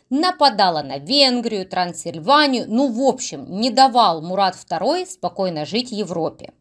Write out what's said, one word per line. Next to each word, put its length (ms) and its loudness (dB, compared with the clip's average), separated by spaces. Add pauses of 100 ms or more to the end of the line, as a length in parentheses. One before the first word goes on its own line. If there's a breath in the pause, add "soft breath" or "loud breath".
нападала 760 2
на 160 -8
Венгрию, 640 2
Трансильванию, 1040 0
ну, 200 2
в 140 -4
общем, 580 -2
не 120 -2
давал 500 4
Мурад 340 -2
второй 520 -4
спокойно 580 -6
жить 260 -6
Европе. 680 -6